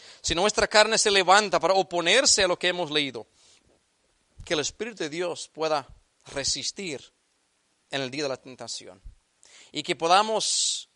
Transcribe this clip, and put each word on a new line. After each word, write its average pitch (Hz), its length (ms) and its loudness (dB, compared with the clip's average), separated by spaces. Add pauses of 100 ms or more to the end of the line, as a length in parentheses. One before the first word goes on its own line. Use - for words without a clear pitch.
(200)
si - 140 -4
nuestra 208 320 0
carne 214 320 4
se 214 120 2
levanta 190 500 4
para 165 140 2
oponerse 190 680 2
a 185 60 2
lo 180 100 0
que 180 100 0
hemos 175 220 -2
leído, 135 380 -4 (1160)
que 175 100 -4
el 151 60 -2
Espíritu 208 440 -8
de 151 60 -6
Dios 170 420 -8
pueda 156 340 -4 (400)
resistir 139 840 -8 (800)
en 139 120 -4
el 127 80 -6
día 147 140 -8
de 139 40 -2
la 127 120 -8
tentación 110 600 -16 (680)
y 147 120 -8
que 170 120 -2
podamos 190 1000 0